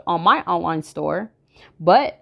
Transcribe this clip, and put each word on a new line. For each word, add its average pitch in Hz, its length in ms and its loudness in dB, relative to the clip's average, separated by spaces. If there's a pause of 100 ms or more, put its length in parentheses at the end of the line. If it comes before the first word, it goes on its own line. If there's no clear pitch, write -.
on 170 140 -2
my 165 240 4
online 170 360 -4
store. 156 500 -8 (480)
But 190 420 2